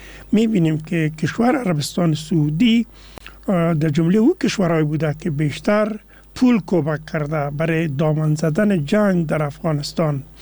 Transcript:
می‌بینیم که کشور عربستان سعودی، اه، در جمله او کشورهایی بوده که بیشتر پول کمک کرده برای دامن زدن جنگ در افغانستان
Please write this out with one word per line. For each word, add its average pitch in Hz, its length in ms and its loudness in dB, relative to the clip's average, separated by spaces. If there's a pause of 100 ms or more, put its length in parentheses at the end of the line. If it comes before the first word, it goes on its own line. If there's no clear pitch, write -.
(320)
می‌بینیم 190 460 2
که 156 400 -2
کشور 233 380 0
عربستان 175 580 0
سعودی، 170 720 2 (640)
اه، 170 260 2
در 160 160 0
جمله 165 280 2
او 262 240 4
کشورهایی 170 420 0
بوده 151 360 -2
که 190 100 -6
بیشتر 208 640 -2 (400)
پول 247 320 4
کمک 156 380 -2
کرده 151 440 -4
برای 160 380 -2
دامن 151 480 0
زدن 165 500 0
جنگ 190 420 2
در 156 160 -2
افغانستان 147 800 -2 (180)